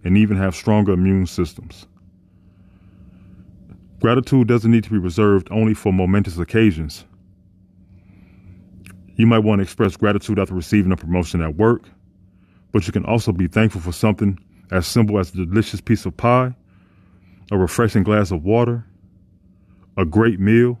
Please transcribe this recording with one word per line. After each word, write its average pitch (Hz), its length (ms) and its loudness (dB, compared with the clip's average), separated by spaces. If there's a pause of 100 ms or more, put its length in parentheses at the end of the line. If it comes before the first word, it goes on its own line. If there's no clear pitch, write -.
and 92 120 4
even 107 180 2
have 95 180 -2
stronger 104 380 0
immune 95 320 2
systems. - 640 -10 (2250)
Gratitude 123 440 2
doesn't 113 240 2
need 113 140 4
to - 60 -12
be 107 80 0
reserved 95 520 2
only 110 220 0
for 104 220 0
momentous 95 420 0
occasions. 85 680 -2 (2000)
You 113 100 4
might 113 120 4
want 107 220 2
to - 20 0
express 98 340 -2
gratitude 104 420 -2
after 92 160 -4
receiving 92 380 0
a 90 40 -2
promotion 85 440 -4
at 78 160 -6
work, 110 320 0 (840)
but - 160 -2
you - 60 -8
can - 140 -4
also 110 260 -2
be 87 140 -2
thankful 107 340 0
for 85 120 -8
something 101 460 -2 (320)
as 92 160 -2
simple 104 320 0
as 90 120 -2
a 92 160 -6
delicious 101 340 -2
piece - 240 -2
of 90 100 -8
pie, 127 400 0 (960)
a 104 60 -2
refreshing 101 460 0
glass 104 280 0
of 82 140 -6
water, 117 400 0 (1120)
a 95 80 0
great 101 340 2
meal 117 420 2